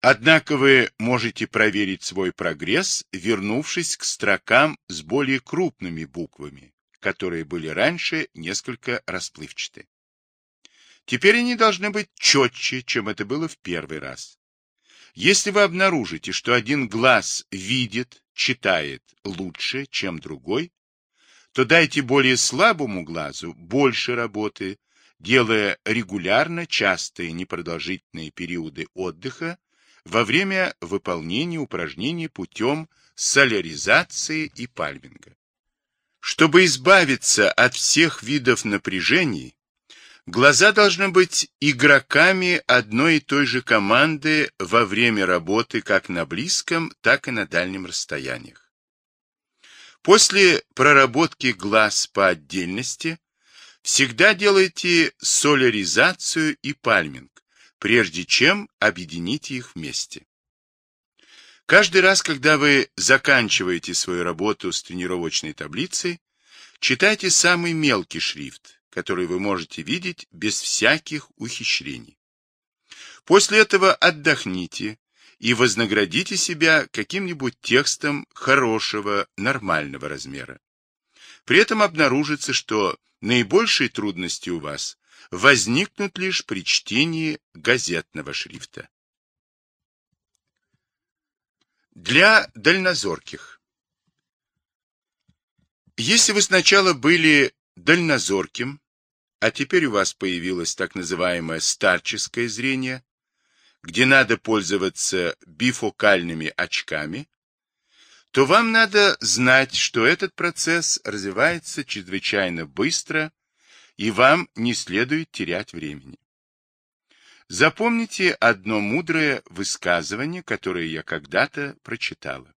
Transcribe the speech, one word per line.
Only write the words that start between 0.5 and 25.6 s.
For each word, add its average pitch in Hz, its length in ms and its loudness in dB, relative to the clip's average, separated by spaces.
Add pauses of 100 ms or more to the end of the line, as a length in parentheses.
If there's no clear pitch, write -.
вы 131 420 4
можете 113 480 -2
проверить 104 560 0
свой 90 300 -4
прогресс, 87 800 -4
вернувшись 110 840 -4
к - 60 -16
строкам - 880 0
с 78 140 -12
более 131 360 -2
крупными 92 680 -6
буквами, 71 720 -14 (240)
которые 87 460 -6
были 78 240 -8
раньше 156 680 -2
несколько 110 720 -8
расплывчаты. - 800 -12 (1200)
Теперь 202 300 4
они 240 180 -2
должны 208 320 2
быть 208 300 -6
четче, 127 640 2
чем 110 260 -4
это 104 160 -6
было 147 240 -6
в - 80 -14
первый 80 420 -8
раз. 67 400 -16 (760)
Если 196 360 2
вы 202 120 4
обнаружите, 165 720 0
что - 200 -2
один 123 340 0
глаз 113 640 0
видит, 113 720 -6 (120)
читает 80 680 -2 (220)
лучше, 95 640 -8
чем 87 320 -8
другой, 78 520 -6 (840)
то 131 120 2
дайте 151 380 4
более 127 340 2
слабому 131 680 0
глазу 80 500 -10
больше 123 640 -2
работы, 104 640 -8 (400)
делая 110 680 2